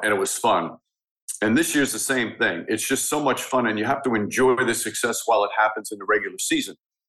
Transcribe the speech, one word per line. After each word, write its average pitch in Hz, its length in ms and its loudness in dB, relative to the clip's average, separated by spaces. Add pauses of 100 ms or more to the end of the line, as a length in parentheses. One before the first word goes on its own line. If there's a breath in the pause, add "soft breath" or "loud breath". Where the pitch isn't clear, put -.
and 107 100 2
it 104 60 2
was 95 180 0
fun. 87 360 0 (680)
And 110 160 2
this 160 200 2
year's 139 160 2
the - 80 -6
same 120 400 -2
thing. 92 280 0
It's 110 200 -2
just 131 200 0
so 151 140 0
much 131 220 0
fun, 123 240 0
and 107 100 0
you 107 80 -2
have 135 180 0
to 123 120 0
enjoy 123 400 2
the 117 180 0
success - 540 -4
while 110 160 4
it 101 120 -2
happens 107 360 0
in 104 80 -10
the 95 60 -12
regular 95 340 0
season. 135 380 -2 (320)